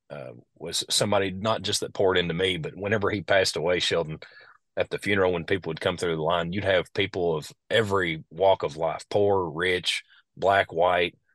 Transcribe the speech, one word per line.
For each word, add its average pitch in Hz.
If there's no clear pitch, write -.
uh, 65
was -
somebody 101
not 101
just 101
that -
poured 92
into 87
me, 92
but 78
whenever 98
he 98
passed 95
away, 87
Sheldon, 80
at -
the -
funeral, 98
when 82
people 87
would 78
come 90
through 82
the 78
line, 85
you'd 98
have 92
people 90
of 73
every 95
walk 92
of 76
life, 78
poor, 101
rich, 90
black, 98
white, 87